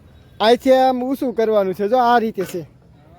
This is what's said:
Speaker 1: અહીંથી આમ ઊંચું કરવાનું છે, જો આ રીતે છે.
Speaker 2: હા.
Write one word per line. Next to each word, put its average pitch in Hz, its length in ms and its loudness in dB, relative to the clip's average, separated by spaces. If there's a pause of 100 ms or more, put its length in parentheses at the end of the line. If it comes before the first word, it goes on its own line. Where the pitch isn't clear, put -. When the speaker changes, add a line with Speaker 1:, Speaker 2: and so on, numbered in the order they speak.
(400)
Speaker 1:
અહીંથી 240 320 2
આમ 254 320 2
ઊંચું 262 300 -6
કરવાનું 214 400 0
છે, 202 140 -4
જો 233 80 0
આ 240 220 2
રીતે 214 260 -4
છે. 175 160 -10
Speaker 2:
હા. 147 60 -14 (520)